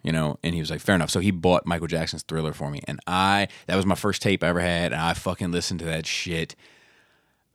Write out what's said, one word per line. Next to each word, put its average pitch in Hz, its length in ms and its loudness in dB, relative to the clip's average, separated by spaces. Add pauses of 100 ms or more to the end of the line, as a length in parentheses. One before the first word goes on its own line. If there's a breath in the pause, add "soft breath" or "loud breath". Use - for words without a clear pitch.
You 78 100 -2
know? 78 300 0
And 85 120 -2
he 85 60 -2
was 78 100 -6
like, 90 100 -6
"Fair 101 160 4
enough." 78 140 2
So 95 100 2
he 101 100 2
bought 85 360 4
Michael 85 220 0
Jackson's 80 340 -2
Thriller 80 300 -4
for 71 180 -8
me, 71 180 -8
and 65 180 -8
I, 95 420 2 (180 soft breath)
that 87 100 0
was 95 100 2
my 95 100 4
first - 260 -2
tape 95 220 2
I 82 40 4
ever 87 120 2
had, 87 320 0
and 69 80 -4
I 82 140 0
fucking 90 380 -4
listened 87 280 -2
to 85 60 -6
that 80 200 -4
shit, 82 480 -4 (1000)